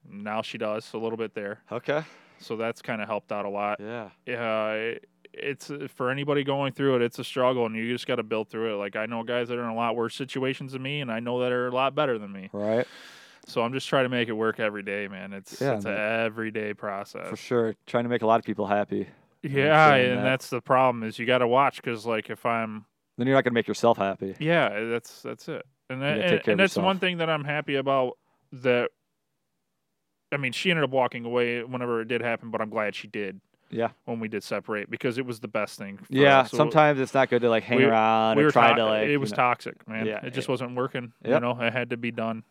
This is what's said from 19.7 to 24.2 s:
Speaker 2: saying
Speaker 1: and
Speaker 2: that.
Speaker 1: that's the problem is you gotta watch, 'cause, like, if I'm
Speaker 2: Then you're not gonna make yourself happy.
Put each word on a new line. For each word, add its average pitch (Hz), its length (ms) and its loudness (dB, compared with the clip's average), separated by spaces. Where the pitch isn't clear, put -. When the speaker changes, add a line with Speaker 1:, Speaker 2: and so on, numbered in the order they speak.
Speaker 2:
saying 127 220 6
Speaker 1:
and 123 80 0
Speaker 2:
that. 123 40 0
Speaker 1:
that's 131 260 0
the 123 120 -4
problem 127 400 4
is 110 160 -6
you 117 80 -4
gotta 123 220 4
watch, 127 340 4
'cause, 113 240 -6
like, 113 240 -2
if 107 160 -12
I'm 110 380 -2
Speaker 2:
Then 120 100 -2
you're 135 100 6
not 135 80 6
gonna 123 100 2
make 113 140 2
yourself 113 300 4
happy. 98 400 -2